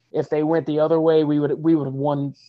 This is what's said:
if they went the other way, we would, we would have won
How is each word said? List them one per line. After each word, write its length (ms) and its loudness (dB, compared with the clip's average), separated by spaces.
if 180 -4
they 140 0
went 220 0
the 140 -2
other 200 2
way, 240 4
we 160 0
would, 120 0
we 140 2
would 100 0
have 80 -6
won 400 -4